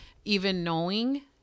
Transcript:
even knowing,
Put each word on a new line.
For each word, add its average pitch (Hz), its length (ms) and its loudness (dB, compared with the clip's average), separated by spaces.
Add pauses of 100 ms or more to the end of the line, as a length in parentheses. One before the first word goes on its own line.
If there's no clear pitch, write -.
(240)
even 190 380 2
knowing, 196 600 0 (200)